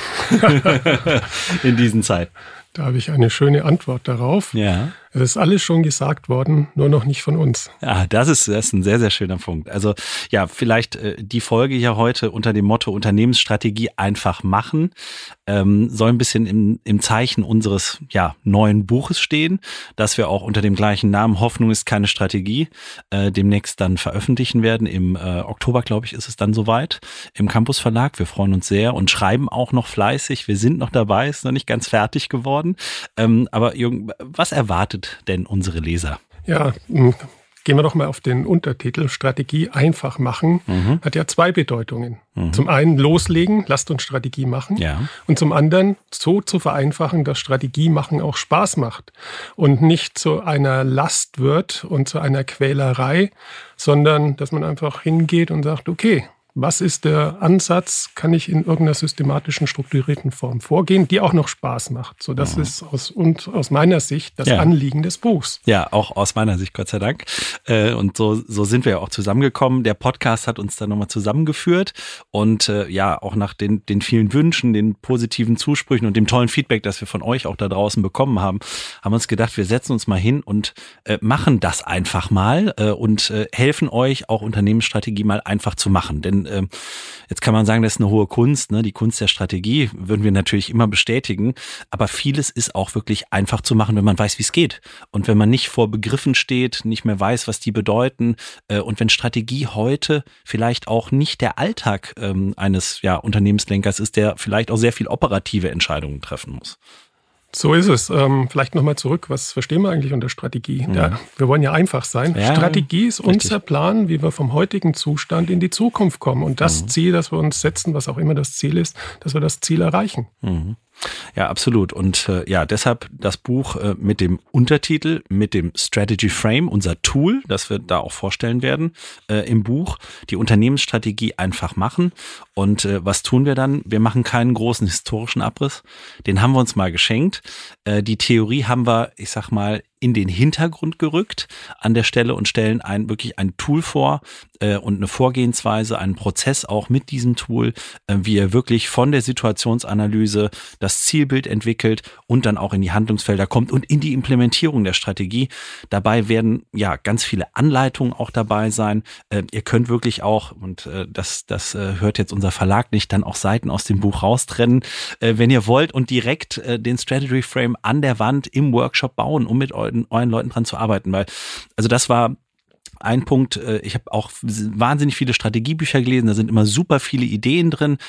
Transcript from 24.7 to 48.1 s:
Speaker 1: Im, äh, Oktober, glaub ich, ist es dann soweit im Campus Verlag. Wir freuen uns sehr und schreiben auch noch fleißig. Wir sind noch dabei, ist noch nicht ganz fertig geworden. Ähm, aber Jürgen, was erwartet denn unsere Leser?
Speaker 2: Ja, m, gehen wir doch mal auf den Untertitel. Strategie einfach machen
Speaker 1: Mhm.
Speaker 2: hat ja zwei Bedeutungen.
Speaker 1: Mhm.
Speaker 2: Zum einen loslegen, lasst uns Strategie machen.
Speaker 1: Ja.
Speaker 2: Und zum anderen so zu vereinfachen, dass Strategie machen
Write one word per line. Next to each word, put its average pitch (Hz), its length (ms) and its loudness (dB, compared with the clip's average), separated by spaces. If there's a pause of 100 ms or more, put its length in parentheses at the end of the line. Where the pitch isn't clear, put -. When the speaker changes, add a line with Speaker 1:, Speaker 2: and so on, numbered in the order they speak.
Speaker 1:
Im, 92 300 0
äh, 90 240 -4
Oktober, 120 400 -2
glaub 113 240 -2
ich, - 80 -12
ist - 160 -10
es - 80 -14
dann 104 160 2
soweit 113 480 0 (320)
im 101 160 0
Campus 117 300 0
Verlag. 120 380 0
Wir 87 80 -2
freuen 98 280 0
uns 92 160 -2
sehr 110 240 2
und 95 180 0
schreiben 113 380 0
auch 123 240 -4
noch 123 140 0
fleißig. 127 600 -2
Wir 104 80 0
sind 120 220 2
noch 127 120 -4
dabei, 110 380 2
ist 147 160 -8
noch 127 80 -2
nicht 135 160 -4
ganz 117 220 -4
fertig 110 400 0
geworden. 139 480 -2 (400)
Ähm, 113 340 4
aber 113 240 0
Jürgen, 120 440 -4
was 156 340 -4
erwartet 101 480 0 (260)
denn 90 180 -2
unsere 92 340 -2
Leser? 82 400 -4 (260)
Speaker 2:
Ja, 151 280 0 (140)
m, 131 260 4 (500)
gehen 143 120 2
wir 151 80 6
doch 156 120 0
mal 147 120 0
auf 147 120 -8
den 127 260 -2
Untertitel. 156 640 -2
Strategie 135 600 -2
einfach 139 500 0
machen 160 480 0
Speaker 1:
Mhm. 98 360 2
Speaker 2:
hat 147 120 -2
ja - 120 0
zwei 170 240 2
Bedeutungen. 120 680 -4 (160)
Speaker 1:
Mhm. 85 180 -2
Speaker 2:
Zum 131 160 2
einen 156 280 6
loslegen, 165 720 2
lasst 139 240 0
uns 139 120 -2
Strategie 131 420 -6
machen. 127 320 -2
Speaker 1:
Ja. 78 220 -2 (280)
Speaker 2:
Und 156 120 4
zum 151 140 2
anderen 185 440 4 (140)
so 190 300 0
zu - 180 -2
vereinfachen, 147 640 0
dass 139 160 -2
Strategie 135 500 0
machen 147 320 0